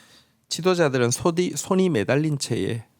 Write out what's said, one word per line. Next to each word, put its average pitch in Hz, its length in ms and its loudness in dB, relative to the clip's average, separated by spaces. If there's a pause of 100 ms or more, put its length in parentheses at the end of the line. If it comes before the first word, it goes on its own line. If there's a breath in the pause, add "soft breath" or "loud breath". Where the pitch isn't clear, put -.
(480 loud breath)
지도자들은 151 640 2
소디-, 180 440 0
손이 190 340 0
매달린 139 500 0
채에 110 460 -4 (140)